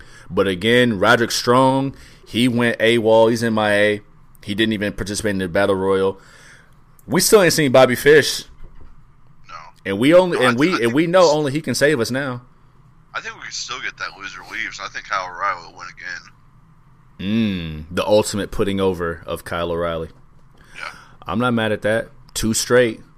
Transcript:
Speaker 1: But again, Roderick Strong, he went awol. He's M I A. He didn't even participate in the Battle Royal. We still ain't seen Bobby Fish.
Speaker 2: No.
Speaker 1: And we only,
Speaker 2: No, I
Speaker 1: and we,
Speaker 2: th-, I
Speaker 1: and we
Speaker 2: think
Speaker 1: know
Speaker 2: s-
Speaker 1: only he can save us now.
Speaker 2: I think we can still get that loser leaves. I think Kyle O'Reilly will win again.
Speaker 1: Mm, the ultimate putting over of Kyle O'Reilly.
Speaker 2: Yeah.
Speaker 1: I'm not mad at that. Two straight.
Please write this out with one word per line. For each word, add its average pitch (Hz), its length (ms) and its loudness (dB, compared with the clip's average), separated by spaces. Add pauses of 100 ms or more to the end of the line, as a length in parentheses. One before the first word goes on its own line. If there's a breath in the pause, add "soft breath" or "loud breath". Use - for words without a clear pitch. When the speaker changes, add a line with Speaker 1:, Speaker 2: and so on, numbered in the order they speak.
(300 loud breath)
Speaker 1:
But 95 180 0
again, 110 520 2
Roderick 113 320 2
Strong, 131 640 0 (320 loud breath)
he 120 200 0
went 117 320 0
awol. 113 500 4
He's 117 140 0
M 113 160 -2
I 107 140 2
A. 104 280 2 (420)
He 107 120 -8
didn't 110 180 0
even 104 200 -4
participate 104 380 -4
in 98 80 -4
the 92 100 -4
Battle 98 260 2
Royal. 95 440 0 (840 soft breath)
We 131 160 0
still 214 200 6
ain't 165 120 4
seen 147 180 0
Bobby 123 240 6
Fish. 143 480 4 (1040)
Speaker 2:
No. - 80 -20 (300)
Speaker 1:
And 98 140 -4
we 143 140 4
only, 175 260 6
Speaker 2:
No, 127 60 2
I 123 40 2
Speaker 1:
and 120 100 -2
we, 156 100 2
Speaker 2:
th-, 180 120 -2
I - 40 -2
Speaker 1:
and 117 80 0
we 156 100 2
Speaker 2:
think 170 100 -2
Speaker 1:
know 180 160 6
Speaker 2:
s- 147 40 2
Speaker 1:
only 151 180 -2
he 151 100 -6
can 135 140 -6
save 143 240 2
us 113 120 -2
now. 127 300 -6 (720)
Speaker 2:
I - 80 -8
think 220 140 -14
we 165 80 -20
can - 80 -16
still 127 300 -10
get 101 160 -10
that 92 200 -12
loser 92 240 -14 (100)
leaves. 104 280 -10
I 101 100 -10
think 110 160 -14
Kyle 98 200 -4
O'Reilly 90 460 -8
will 90 60 -20
win 87 100 -16
again. 87 340 -16 (1000)
Speaker 1:
Mm, 90 680 -6 (100)
the 92 100 -4
ultimate 104 460 0
putting 98 300 -4
over 85 440 -4
of - 200 -10
Kyle 85 260 -6
O'Reilly. 82 380 -4 (680 loud breath)
Speaker 2:
Yeah. - 160 -14 (340 loud breath)
Speaker 1:
I'm 95 140 -4
not 123 140 0
mad 110 180 0
at 104 120 -4
that. 107 260 -2 (240)
Two 113 200 -2
straight. 120 480 2 (160)